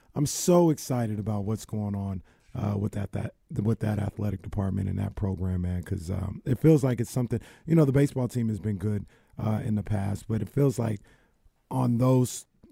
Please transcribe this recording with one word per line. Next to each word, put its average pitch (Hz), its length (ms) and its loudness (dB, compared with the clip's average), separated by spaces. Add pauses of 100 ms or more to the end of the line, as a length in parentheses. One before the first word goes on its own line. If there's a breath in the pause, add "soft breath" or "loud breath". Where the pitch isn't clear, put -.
(140 soft breath)
I'm 147 100 0
so 175 460 4
excited 120 480 -2
about 104 260 -2
what's 107 220 -4
going 104 280 -4
on, 98 280 -4 (320 soft breath)
uh, 104 240 -2
with 104 140 -2
that, 101 200 -6
that, 101 220 -6 (280)
with 110 180 0
that 107 180 0
athletic 101 420 -4
department 98 480 -2
and 95 100 -2
that 98 160 -4
program, 92 460 -2
man, 90 220 -2
'cause, 87 280 -6
um, 92 360 -6
it 120 120 0
feels 156 240 6
like 123 160 0
it's 117 120 -4
something, 120 300 -2 (260 loud breath)
you 160 80 2
know, 160 100 8
the 135 80 4
baseball 135 360 2
team 117 200 -2
has 107 120 -2
been 104 180 -2
good, 104 260 -2 (340 soft breath)
uh, 107 240 0
in 110 120 -2
the 101 80 0
past, 98 440 -4
but 110 140 -2
it 101 80 -4
feels 139 300 2
like 113 220 -2 (720 soft breath)
on 127 280 2
those, 127 480 2 (260)